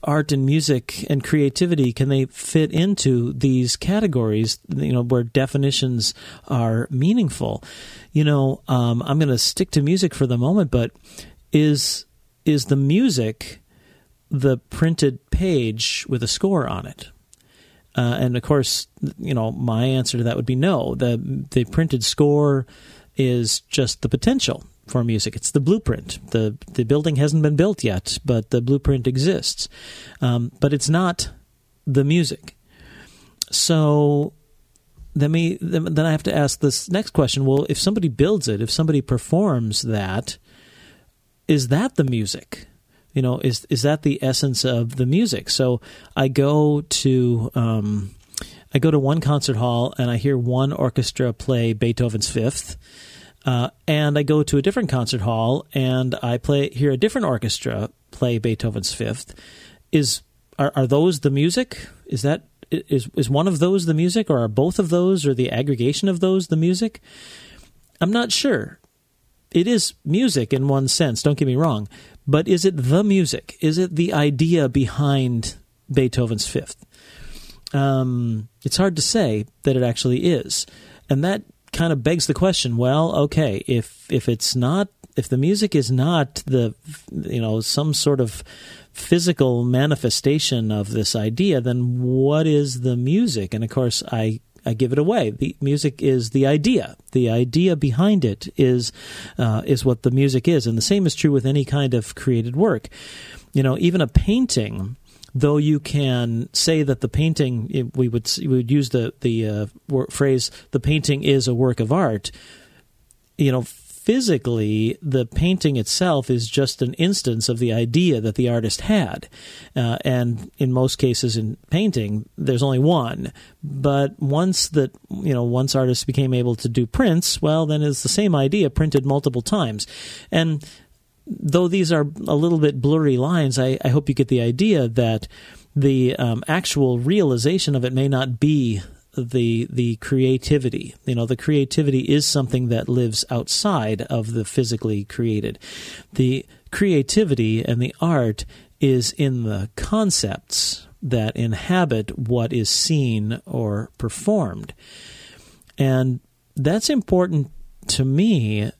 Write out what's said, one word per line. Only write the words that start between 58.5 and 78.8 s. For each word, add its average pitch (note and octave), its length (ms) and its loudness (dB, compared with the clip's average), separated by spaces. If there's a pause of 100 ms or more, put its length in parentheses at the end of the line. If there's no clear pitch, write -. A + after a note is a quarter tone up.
Fifth. A2+ 400 -8 (560)
Is, C#3+ 340 0 (360)
are, C#3+ 160 0
are C3+ 100 2
those D3 360 2
the C#3+ 100 2
music? E3+ 560 -2 (200)
Is B2 160 -6
that, C#3+ 260 -2 (200)
is, C#3 460 -2
is A#2+ 140 0
one D3 180 2
of F3 120 0
those F3+ 260 2
the D#3+ 80 0
music, F3 360 0
or C3 140 2
are A2 60 0
both C#3 300 0
of F3+ 100 2
those, F3 360 2
or C#3+ 80 2
the B2 160 0
aggregation C3+ 600 0
of F3 100 -2
those, F#3 280 0
the D#3+ 100 0
music? F3+ 420 0 (1040)
I'm F3 100 2
not A#3 220 0
sure. F3 480 -2 (680)
It E3+ 160 2
is A3+ 280 0 (100)
music D3+ 480 0
in C3+ 160 0
one C3+ 220 2
sense, C3 340 0
don't D3 140 2
get D3 100 0
me B2+ 80 0
wrong, B2+ 320 0 (400)
but D3+ 220 2
is F3+ 160 2
it F#3+ 100 2
the C#3+ 260 2
music? F#3+ 600 0
Is D#3 160 2
it F3+ 180 -2
the E3+ 160 2
idea D3 560 2
behind B2+ 880 0 (340)
Beethoven's B2 560 0
Fifth? - 400 -8 (880)
Um, B2+ 760 -2 (160)
it's C3 100 -4
hard F3+ 220 0